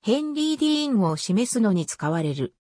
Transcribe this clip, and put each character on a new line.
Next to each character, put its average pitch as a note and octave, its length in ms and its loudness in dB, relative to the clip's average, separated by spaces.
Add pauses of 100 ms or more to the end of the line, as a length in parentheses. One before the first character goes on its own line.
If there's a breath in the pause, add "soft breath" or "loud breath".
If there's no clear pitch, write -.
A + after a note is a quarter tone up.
ヘ C4 200 2
ン D4+ 120 -6
リ D#4 220 0
ー・ - 20 -16
デ D4+ 80 2
ィ D4+ 220 2
ー C#4 40 0
ン G#3+ 100 4
を D#3+ 160 0
示 G#3+ 340 0
す B3 80 -2
の G#3 140 4
に E3 120 0
使 - 240 -6
わ E3 120 0
れ D3+ 120 -2
る。 C3 320 -6